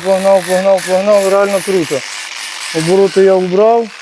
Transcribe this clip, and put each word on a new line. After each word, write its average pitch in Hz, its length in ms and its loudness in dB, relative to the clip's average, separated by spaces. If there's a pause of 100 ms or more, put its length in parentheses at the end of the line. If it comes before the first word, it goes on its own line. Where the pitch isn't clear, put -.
погнав, 190 420 2
погнав, 185 400 0
погнав. 190 420 2
Реально 196 360 0
круто. 180 300 -2 (800)
Обороти 185 460 2
я 190 120 4
вбрав. 208 540 2 (140)